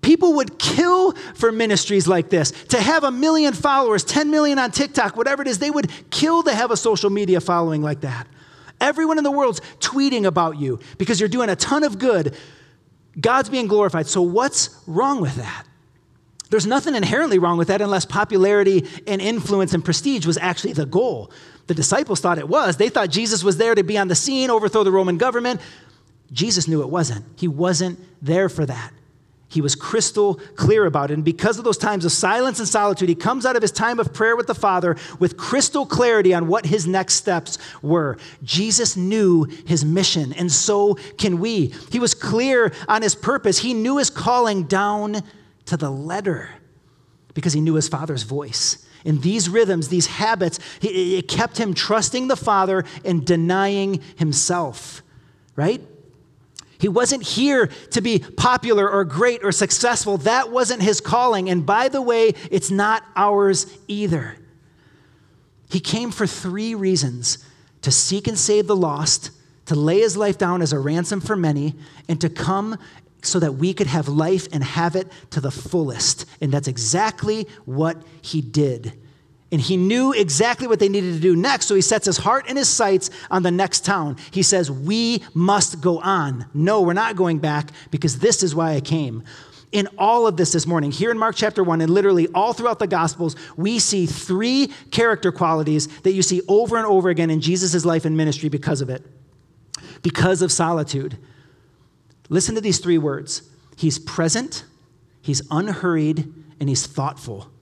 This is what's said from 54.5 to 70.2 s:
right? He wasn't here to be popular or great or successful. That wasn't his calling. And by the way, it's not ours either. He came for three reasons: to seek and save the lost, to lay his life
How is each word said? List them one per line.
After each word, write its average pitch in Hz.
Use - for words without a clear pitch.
right? 190
He 190
wasn't 220
here 254
to 233
be 208
popular 226
or 196
great 196
or 196
successful. 214
That 226
wasn't 240
his 196
calling. 214
And 180
by 226
the 269
way, 226
it's 185
not 208
ours 202
either. 170
He 185
came 226
for 220
three 208
reasons: 139
to 139
seek 202
and 214
save 208
the 208
lost, 156
to 160
lay 151
his 214
life 202